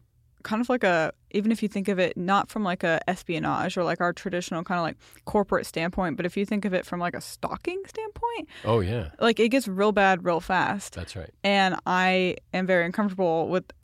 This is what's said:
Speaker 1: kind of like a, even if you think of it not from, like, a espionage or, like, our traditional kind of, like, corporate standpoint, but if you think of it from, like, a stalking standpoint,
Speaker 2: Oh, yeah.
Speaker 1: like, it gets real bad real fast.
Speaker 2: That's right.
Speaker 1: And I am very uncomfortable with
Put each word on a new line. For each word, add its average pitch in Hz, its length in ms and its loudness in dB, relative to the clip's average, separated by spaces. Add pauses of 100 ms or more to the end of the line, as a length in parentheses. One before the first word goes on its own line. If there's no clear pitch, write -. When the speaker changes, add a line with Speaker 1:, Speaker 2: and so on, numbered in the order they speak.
(440)
Speaker 1:
kind 214 180 -2
of 240 80 -2
like 247 140 2
a, 170 280 4 (200)
even 214 200 2
if 220 120 0
you 214 40 0
think 196 200 -4
of 202 100 0
it 180 180 2
not 190 340 2
from, 220 140 -4
like, 180 200 -2
a 165 260 2
espionage 160 680 -2
or, 180 60 2
like, 165 160 0
our 175 140 0
traditional 175 500 -6
kind 180 140 -4
of, 170 60 0
like, 156 120 -4 (300)
corporate 202 400 0
standpoint, 175 500 -2
but 170 80 -4
if 175 140 -2
you 196 80 0
think 202 200 -2
of 185 80 -2
it 185 120 0
from, 175 140 -6
like, 175 160 -2
a - 60 -8
stalking - 680 -6
standpoint, 440 600 -6 (160)
Speaker 2:
Oh, 113 160 2
yeah. 95 300 -4 (100)
Speaker 1:
like, 226 200 2
it 226 100 6
gets 262 180 2
real 202 240 2
bad 190 320 4
real 170 160 2
fast. 185 540 -2
Speaker 2:
That's 90 220 -10
right. 87 160 -10 (120)
Speaker 1:
And 196 340 4 (100)
I 185 480 2 (180)
am 185 140 0
very 175 180 4
uncomfortable 180 640 0
with 180 160 0 (180)